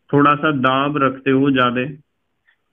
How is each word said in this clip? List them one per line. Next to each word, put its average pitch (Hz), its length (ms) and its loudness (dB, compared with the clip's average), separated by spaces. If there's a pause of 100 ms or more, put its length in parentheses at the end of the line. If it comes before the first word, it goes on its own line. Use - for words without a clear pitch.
थोड़ा 147 260 4
सा 156 180 -2
दाब 135 460 -2
रखते 135 320 -2
हो 135 200 2
ज्यादा, 127 340 0 (880)